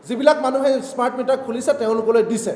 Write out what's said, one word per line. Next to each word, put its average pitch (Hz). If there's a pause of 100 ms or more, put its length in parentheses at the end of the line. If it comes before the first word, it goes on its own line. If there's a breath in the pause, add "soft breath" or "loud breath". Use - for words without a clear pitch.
যিবিলাক 277
মানুহে 269 (200)
স্মাৰ্ট 247
মিটাৰ 254
খুলিছে, 240
তেওঁলোকলৈ 226
দিছে। 220